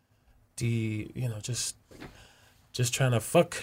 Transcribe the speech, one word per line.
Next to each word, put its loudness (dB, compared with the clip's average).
de-, -2
you -4
know, -6
just, -6
just 0
trying 4
to 4
fuck 2